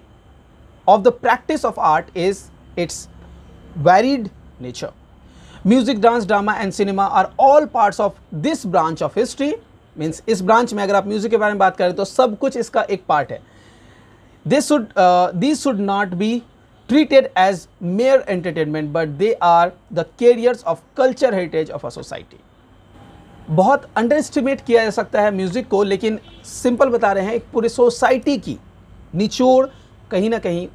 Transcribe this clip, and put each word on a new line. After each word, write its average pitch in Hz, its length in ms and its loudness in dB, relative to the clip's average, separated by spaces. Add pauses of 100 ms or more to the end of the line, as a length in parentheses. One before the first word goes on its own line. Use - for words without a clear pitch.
(880)
of 196 140 6
the 240 100 4 (120)
practice 247 460 -2
of - 80 -12
art 170 380 0
is 190 200 -2 (420)
its - 300 -8 (720)
varied 226 400 2 (380)
nature। 123 300 -12 (760)
Music, 240 280 4
dance, 226 300 2
drama 202 300 0 (100)
and 196 160 -6
cinema 196 300 0
are 190 160 2 (140)
all 285 260 4
parts 208 320 0
of 202 120 0 (340)
this 220 200 -4
branch 165 360 -2
of 151 160 -4
history। 269 360 -2 (460)
मीन्स 160 280 -8
इस 214 140 -2
ब्रांच 214 320 2
में 202 100 -4
अगर 196 120 0
आप 196 120 0
म्यूजिक 214 240 -4
के 226 60 2
बारे 208 160 0
में 202 60 -6
बात 190 180 2
करें 180 160 0
तो 196 120 -4
सब 226 320 0
कुछ 269 200 -2
इसका 233 240 -2
एक 196 280 -6
पार्ट 147 220 0
है। - 260 -16 (920)
This 254 240 0
should, 262 260 0
uh, 180 460 4
these 285 240 0
should 202 220 -2
not 196 180 -2 (140)
be 226 180 -2 (520)
treated 269 320 4 (140)
as 190 180 2 (280)
mere 240 460 2
entertainment, 156 640 -4
but 165 140 -2
they 170 260 -2 (100)
are 170 260 4 (240)
the 165 120 -4 (160)
carriers 240 420 2
of 165 120 -2 (240)
culture 262 320 0
heritage 165 440 -4
of 143 60 -12
a 131 100 -10
society। - 500 -16 (1080)
बहुत 196 460 2
underestimate 269 640 0
किया 226 220 2
जा 220 60 -2
सकता 208 320 -2
है 208 100 2
music 190 360 -4
को, 202 160 0
लेकिन 208 360 -2 (240)
simple 254 460 0
बता 226 220 0
रहे 190 140 -2
हैं, 220 80 -4
एक 233 200 -6
पूरी 226 160 -2
society 247 680 0
की 151 200 -10 (580)
निचोड़ 254 520 2 (440)
कहीं 196 180 0
ना 226 80 -2
कहीं 180 380 -6